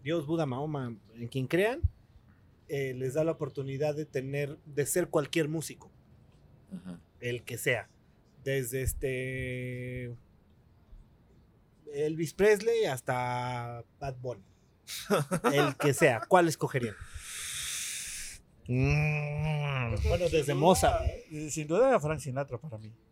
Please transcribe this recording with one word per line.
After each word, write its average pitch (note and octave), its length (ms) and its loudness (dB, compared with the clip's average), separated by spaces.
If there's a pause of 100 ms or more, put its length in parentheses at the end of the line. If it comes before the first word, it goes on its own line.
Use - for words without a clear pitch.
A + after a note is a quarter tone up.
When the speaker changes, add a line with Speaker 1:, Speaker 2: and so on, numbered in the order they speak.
Speaker 1:
Dios, D3+ 220 -2
Buda, D#3+ 200 2
Mahoma, C3 500 -4 (180)
en A#2 140 -8
quien C3 180 -2
crean, G#3+ 340 2 (880)
eh, C3+ 260 -2
les B2+ 200 -4
da D#3 100 2
la D#3+ 80 2
oportunidad C#3+ 640 -2
de D3+ 120 -4
tener, C#3+ 580 -4
de C#3+ 220 -2
ser F3 220 0
cualquier D3+ 400 2
músico. D3+ 420 -6 (840)
Speaker 2:
Ajá. F2+ 240 -12 (220)
Speaker 1:
El A#2+ 220 -6
que A#2+ 160 -10
sea. A#2+ 300 0 (540)
Desde C3 380 -2
este B2+ 1300 -4 (1800)
Elvis D#3 400 -2
Presley G#3+ 540 4
hasta B2 1000 -2 (140)
Bad C3+ 240 -6
Bunny. A#2+ 200 -8 (440)
Speaker 3:
<laughs> F3+ 680 0
Speaker 1:
El - 240 4
que C#3+ 160 2
sea. B2 360 6
¿Cuál F3 200 8
escogerían? B2 460 -2 (1700)
Speaker 3:
Mm. D3 1300 0 (140)
Speaker 1:
Bueno, F3 220 4
desde D#3 140 4
Speaker 4:
Sin C#3 120 0
Speaker 1:
Mozart, D#3+ 460 6
Speaker 4:
duda, - 100 0 (180)
eh, D3+ 200 -8
sin D3+ 160 -4
duda G#3+ 340 6
Frank D3+ 200 -2
Sinatra C3+ 380 -6
para A#2 200 -12
mí. G#2+ 140 -14 (200)